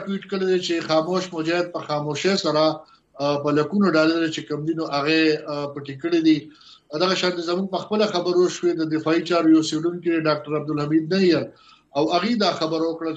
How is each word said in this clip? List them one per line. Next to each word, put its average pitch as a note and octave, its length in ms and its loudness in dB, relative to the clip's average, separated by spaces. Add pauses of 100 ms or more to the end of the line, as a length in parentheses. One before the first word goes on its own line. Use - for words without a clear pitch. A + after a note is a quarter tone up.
ټویټ G3 280 -6
کړی F#3+ 200 -2
دی F3+ 140 2
چې E3 220 -2
خاموش D#3+ 360 0 (140)
مجاهد E3+ 380 0
په D3+ 120 -6
خاموشۍ D3 480 -2 (100)
سره، D#3 200 4 (560)
آه، C#3+ 220 0
په D3 140 0
لکونو F3+ 380 2
ډالر D#3+ 240 4 (160)
چې D3 120 -6
کم D3 200 -6
دي، E3 120 -2
نو D#3 60 -4 (100)
هغه C#3+ 260 0
یې، D#3 100 4 (200)
آه، C#3+ 220 -4
پټې C#3 280 -10
کړې E3 260 0
دي. D#3 100 6 (640)
دغه F#3 140 2
شان F3+ 160 0 (180)
زموږ F#3+ 240 -2
په E3+ 100 -4
خپله G#3+ 300 0
خبرو F3 300 2 (120)
شوې، F3 200 0
د D#3+ 80 -2 (100)
دفاعي D#3 360 0
چارو E3+ 260 4
یو D#3 140 4
څېړونکی E3 580 -2
ډاکټر D3 320 -2
عبدالحمید D#3 540 -2
نیر، F3 300 4 (540)
او D3 60 2 (100)
هغې G3 200 0 (100)
دا F3 160 2
خبره D#3+ 280 0
وکړه E3 300 -4